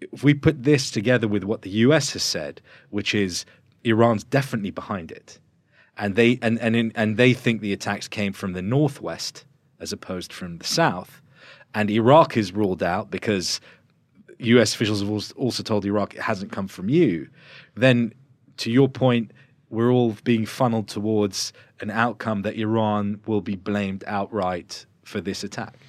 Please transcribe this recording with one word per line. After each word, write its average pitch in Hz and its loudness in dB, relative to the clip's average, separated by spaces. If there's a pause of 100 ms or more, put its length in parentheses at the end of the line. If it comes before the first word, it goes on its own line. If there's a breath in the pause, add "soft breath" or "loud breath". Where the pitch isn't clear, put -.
If - -12
we 147 6
put 147 0
this 139 2
together 117 2
with 101 0
what 104 -4
the 95 -12
U 113 4
S 151 0
has - -6
said, - -6 (280 soft breath)
which 101 -4
is 95 -2 (380 soft breath)
Iran's 113 4
definitely 123 -2
behind 90 -10
it, - -20 (580 soft breath)
and 101 -4
they, 120 4
and, 113 0
and, 113 0
in, 117 0
and 110 0
they 123 6
think 113 -2
the 101 -2
attacks 101 -6
came 101 -4
from 98 -6
the 90 -6
northwest 110 -2 (340)
as - -8
opposed 92 -10
from 87 -12
the - -14
south, 117 -2 (540 loud breath)
and 107 0
Iraq 123 6
is 95 -2
ruled 98 -2
out 98 -2
because 95 -2 (800 soft breath)
U 120 6
S 110 4
officials 107 -2
have 101 -4
als-, 104 -6
also 127 -4
told 104 -2
Iraq 101 -2
it - -12
hasn't 101 -6
come 98 -8
from 92 -8
you, 123 2 (460 loud breath)
then 120 4 (440)
to - -6
your 135 6
point, 120 0 (380 soft breath)
we're 117 2
all 120 2
being 113 2
funneled 113 -2
towards 104 -2 (260 soft breath)
an 101 -8
outcome 110 -2
that 98 -4
Iran 107 0
will 107 0
be 101 -6
blamed 98 -4
outright 98 -6 (180)
for - -8
this 95 -8
attack. - -12